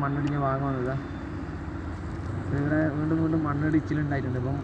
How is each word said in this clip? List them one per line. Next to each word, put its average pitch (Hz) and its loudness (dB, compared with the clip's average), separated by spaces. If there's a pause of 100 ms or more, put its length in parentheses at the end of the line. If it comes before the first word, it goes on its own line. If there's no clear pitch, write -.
മണ്ണിടിഞ്ഞ 143 0
ഭാഗം 135 0
വന്നതാ. 131 0 (1600)
ഇവിടെ 147 2 (160)
വീണ്ടും 156 2
വീണ്ടും 160 4
മണ്ണിടിച്ചിലുണ്ടായിട്ടുണ്ട്. 147 2
ഇപ്പം 135 0